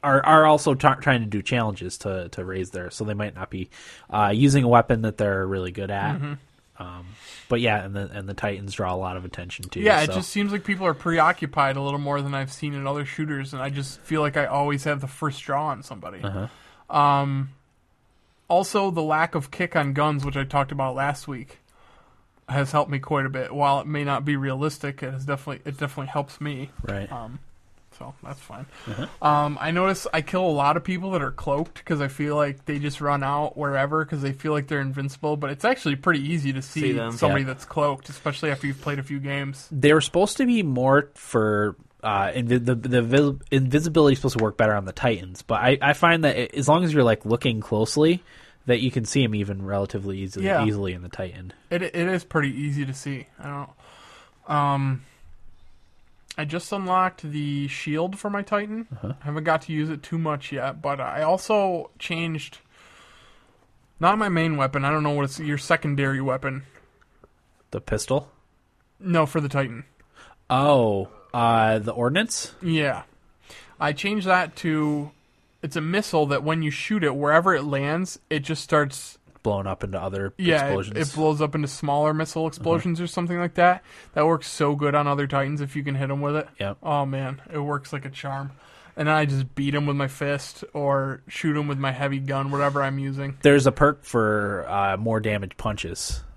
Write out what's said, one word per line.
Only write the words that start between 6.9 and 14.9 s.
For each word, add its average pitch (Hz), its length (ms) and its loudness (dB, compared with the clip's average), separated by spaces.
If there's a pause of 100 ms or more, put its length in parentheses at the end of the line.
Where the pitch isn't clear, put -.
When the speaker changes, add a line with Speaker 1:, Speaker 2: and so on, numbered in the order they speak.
Speaker 1:
but 120 100 2
yeah, 104 240 2
and 98 100 -8
the, 98 160 -6
and 98 180 -10
the 101 60 -8
Titans 101 380 -6
draw 92 200 -2
a 92 40 -2
lot 92 220 -4
of 90 80 -10
attention - 420 -12
too. - 120 -8
Speaker 2:
Yeah, 202 200 6
it - 60 4
Speaker 1:
so. 185 80 -2
Speaker 2:
just 185 160 -4
seems 202 220 0
like 208 120 -6
people 190 220 -2
are 160 80 2
preoccupied 156 800 2
a 139 60 -4
little 139 180 -2
more 143 220 -2
than 139 120 -4
I've 135 180 -4
seen 147 220 -6
in 139 120 -6
other 143 180 -2
shooters, 139 480 -6
and 131 100 -8
I 139 80 -4
just 139 300 -8
feel 156 220 0
like 147 160 0
I 143 80 2
always 143 380 0
have 143 180 -2